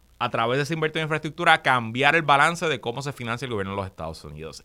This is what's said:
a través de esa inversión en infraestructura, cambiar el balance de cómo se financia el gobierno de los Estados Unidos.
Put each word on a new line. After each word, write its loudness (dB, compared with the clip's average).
a 0
través 2
de 4
esa -2
inversión 0
en 0
infraestructura, 0
cambiar 2
el 4
balance 4
de -2
cómo -4
se -6
financia -6
el -6
gobierno -4
de -4
los -2
Estados -10
Unidos. -12